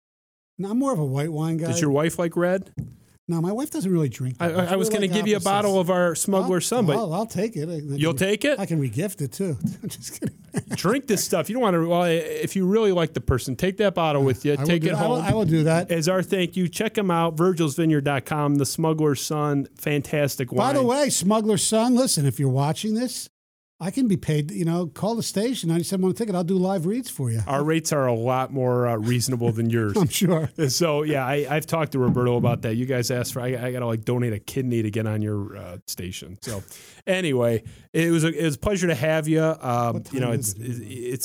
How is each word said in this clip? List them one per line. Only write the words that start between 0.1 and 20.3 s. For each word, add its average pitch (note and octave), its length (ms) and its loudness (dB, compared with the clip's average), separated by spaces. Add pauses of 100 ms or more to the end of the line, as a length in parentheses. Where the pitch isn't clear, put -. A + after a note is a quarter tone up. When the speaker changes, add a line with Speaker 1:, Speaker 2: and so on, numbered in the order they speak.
Speaker 1:
No, F#3+ 100 -4
I'm A3 80 -2
more C4+ 160 0
of F#3 60 -2
a D3+ 60 0
white C#3+ 260 -2
wine D#3+ 260 -2
guy. D#3 100 -4
Speaker 2:
Does E3 140 0
your D3+ 80 2
wife D3 300 0
like E3+ 180 -2
red? F3+ 340 0 (560)
Speaker 1:
No, E3 140 -2
my F3 120 0
wife C4+ 180 -6
doesn't G3 200 -2
really D#3+ 180 2
drink B2+ 300 -6
Speaker 2:
I, E3+ 100 0
Speaker 1:
that D#3+ 80 -4
much. F3+ 120 0
Speaker 2:
I, F3+ 40 0
I - 20 2
was G#3 140 2
Speaker 1:
We're G#3+ 60 0
Speaker 2:
gonna G3+ 120 0
Speaker 1:
like E3+ 80 -2
Speaker 2:
give G#3 120 0
you G#3+ 60 4
a G3+ 40 2
Speaker 1:
opposites. F#3 140 -4
Speaker 2:
bottle G3+ 280 2
of F3 100 0
our F3+ 240 4
Smuggler's F#3 580 0
Speaker 1:
I'll, A#3 80 0
Speaker 2:
Son, A3+ 60 4
but D#3 120 4
Speaker 1:
I'll, G#3+ 160 -2
I'll G3+ 120 -2
take A3 300 -4
it. D3+ 140 -4
I, F3+ 40 -6
I - 20 -6 (220)
Speaker 2:
You'll D3+ 160 2
Speaker 1:
can, C3+ 60 -2
Speaker 2:
take G3+ 260 2
it? C#4+ 140 2
Speaker 1:
I G3 80 -4
can D#3+ 120 0
regift C#3 420 -2
it, C3+ 100 -6
too. F3+ 260 -4 (120)
<laughs> - 120 -10
I'm F#3+ 80 -8
just - 300 -14
kidding. - 160 -6 (180)
<laughs> - 220 -6
Speaker 2:
Drink B3+ 320 -2
this G3 160 0
stuff. D3+ 260 -2
You G3+ 60 -4
don't B3+ 80 0
wanna, E3+ 240 2
well, F3 160 2
if D#3+ 520 0
you F#3+ 120 2
really G#3 240 4
like E3+ 240 2
the D3 60 -4
person, C3 340 -2
take F#3+ 220 -2
that G3+ 180 2
bottle D3+ 280 2
with C3 220 2
you. D3 80 2
Speaker 1:
I - 40 0
will C#3 100 0
Speaker 2:
Take E3+ 160 2
Speaker 1:
do E3+ 60 2
Speaker 2:
it - 20 0
Speaker 1:
that. D#3+ 120 0
I E3+ 40 2
will, D#3+ 140 0
Speaker 2:
home. E3 40 -2
Speaker 1:
I G3 80 2
will G#3+ 120 2
do D#3+ 180 4
that. E3 260 2
Speaker 2:
As E3 180 0
our F#3 140 2
thank F3+ 340 -2
you, F3+ 120 0
check G#3+ 320 -4
'em G3+ 100 2
out, E3 280 2
virgilsvineyard D#3+ 680 2
dot C#3 220 0
com, D3 300 0
the C#3+ 120 2
Smuggler's D#3 540 0
Son, D3 540 -2
fantastic D3 760 -2